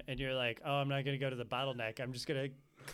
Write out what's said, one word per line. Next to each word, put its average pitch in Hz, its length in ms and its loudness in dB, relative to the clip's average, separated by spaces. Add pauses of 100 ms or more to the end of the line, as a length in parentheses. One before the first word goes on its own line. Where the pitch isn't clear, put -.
and 127 120 -2
you're 131 140 0
like, 120 320 2
"Oh, 143 60 2
I'm 143 180 4
not 139 160 2
gonna 139 140 0
go 139 100 2
to 131 60 -2
the 120 100 -2
bottleneck. 123 540 0
I'm 127 140 -2
just 120 120 -6
gonna 139 240 0 (440)